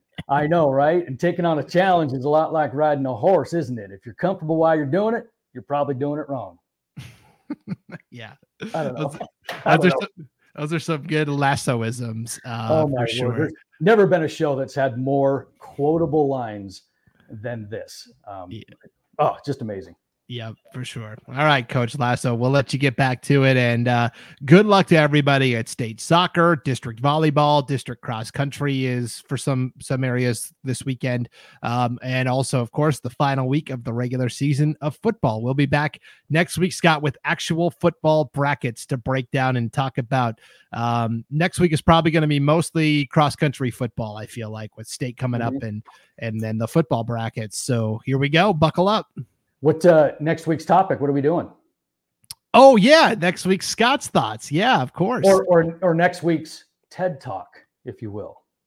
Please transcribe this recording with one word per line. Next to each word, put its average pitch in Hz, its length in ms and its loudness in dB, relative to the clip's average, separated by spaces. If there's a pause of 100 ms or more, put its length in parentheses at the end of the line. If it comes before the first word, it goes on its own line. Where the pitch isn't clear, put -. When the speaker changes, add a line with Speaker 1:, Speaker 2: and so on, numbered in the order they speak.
(280)
Speaker 1:
I 147 180 0
know, 160 240 2
right? 156 360 2
And 127 140 -10
taking 175 240 -2
on 160 140 0
a 131 40 -4
challenge 175 500 2
is 127 120 -6
a 143 40 -2
lot 151 240 2
like 151 220 -2
riding 147 320 0
a 127 80 -4
horse, 147 380 2
isn't 123 260 -4
it? 98 120 -16
If 98 160 -20
you're 110 80 -16
comfortable 165 420 -4
while 160 200 4
you're 147 100 0
doing 202 280 0
it, 233 120 -6 (260)
you're 123 100 -16
probably 143 320 -4
doing 147 260 -6
it 143 80 -12
wrong. 101 300 -10 (400)
Speaker 2:
<laughs> - 80 -16 (1040)
Yeah. 113 220 -18 (420)
Speaker 1:
I 160 100 -4
don't 127 100 -6
know. 151 140 -6
Speaker 2:
Those, - 100 -16 (480)
Speaker 1:
I 160 100 4
Speaker 2:
those 160 160 4
Speaker 1:
don't - 0 -
Speaker 2:
are 131 80 -2
Speaker 1:
know. - 60 -8 (100)
Speaker 2:
some, 160 120 -20 (280)
those 151 160 -8
are 165 80 -2
some 151 260 -6
good 156 220 -2
Lassoisms, 120 1160 -2
uh, 113 260 -6
Speaker 1:
Oh, 156 180 2
my 131 80 -4
Speaker 2:
for 123 40 -2
Speaker 1:
word. 120 100 -2
Speaker 2:
sure. 123 260 -4
Speaker 1:
There's 151 160 -2 (280)
never 202 260 6
been 165 180 2
a 147 40 0
show 147 280 -2
that's 131 180 -6
had 131 240 -2
more 139 500 0 (100)
quotable 151 680 0
lines 107 540 -8 (480)
than 110 380 -10
this. 107 420 -14 (160)
Um, 95 240 -16
Speaker 2:
Yeah. 104 120 -16 (560)
Speaker 1:
oh, 139 260 0
just 139 180 -8
amazing. 95 320 -10 (340)
Speaker 2:
Yeah, 113 260 -12 (180)
for 127 120 -10
sure. 107 320 -14 (120)
All 120 60 -14 (100)
right, 139 240 2
Coach 120 280 -2
Lasso, 120 380 -2
we'll 123 160 0
let 139 220 0
you 131 80 -2
get 139 160 0
back 131 260 0
to 139 220 4
it. 135 120 4
And, 120 300 2
uh, 120 240 2 (340)
good 180 220 8
luck 196 220 4
to 170 80 6
everybody 139 580 4
at 113 140 -4
state 113 320 -8
soccer, 170 640 4
district 117 360 -6
volleyball, 147 640 2
district 127 380 -6
cross 110 300 -8
country 139 540 -4
is 123 420 -4
for 135 80 -4
some, 127 440 -2
some 131 220 -4
areas 123 500 -2 (120)
this 127 200 -6
weekend. 123 440 -4 (340)
Um, 120 400 -2
and 127 260 -2
also, 127 320 0
of 117 120 -6
course, 147 260 0
the - 120 -8
final 135 380 0
week 147 220 -2
of 120 140 -10
the 120 80 -6
regular 123 360 -2
season 147 520 0
of 147 200 -8
football. 117 420 -2
We'll 127 120 -2
be 143 100 2
back 147 360 -2 (280)
next 160 300 0
week, 180 140 0
Scott, 156 300 2
with 147 220 -2
actual 165 460 -2
football 156 540 0 (100)
brackets 143 520 -4
to 139 100 -4
break 131 340 -4
down 131 260 0
and 117 160 -2
talk 135 240 -4
about. 120 440 -2 (320)
Um, 117 580 -2
next 160 300 -2
week 175 120 4
is 156 100 -2
probably 165 280 4
gonna 156 160 2
be 147 140 2
mostly 151 680 2
cross 147 300 0
country 131 340 -2
football, 113 460 -8
I 107 100 -12
feel 110 240 -12
like, 110 260 -14
with 110 120 -18
state 123 280 -10
coming 120 240 -4
Speaker 1:
Mm-hmm. 120 160 -4
Speaker 2:
up 127 60 -10
and, 107 220 -8 (340)
and 110 220 -6
then 110 180 -4
the 113 80 -4
football 120 380 -2
brackets. 113 560 -8
So 113 440 -2
here 131 140 -2
we 143 100 0
go. 175 240 2
Buckle 165 360 0
up. 208 180 -2 (540)
Speaker 1:
What, 156 260 0
uh, 156 340 6
next 160 260 -4
week's 160 200 -4
topic? 175 340 2
What 143 80 -2
are 139 60 0
we 139 80 -2
doing? 151 260 0 (1040)
Speaker 2:
Oh, 269 240 10
yeah. 240 420 6
Next 180 280 -2
week's 185 200 0
Scott's 247 400 0
Thoughts. 110 460 -4
Yeah, 196 300 2
of 123 100 -6
course. 190 340 0
Speaker 1:
Or, 190 200 6
or, 165 340 4
or 175 140 2
next 175 280 0
week's - 440 -2 (240)
ted 175 320 -6
Talk, 95 260 -12 (380)
if 117 160 -14
you 104 100 -10
will. 95 300 -14 (240)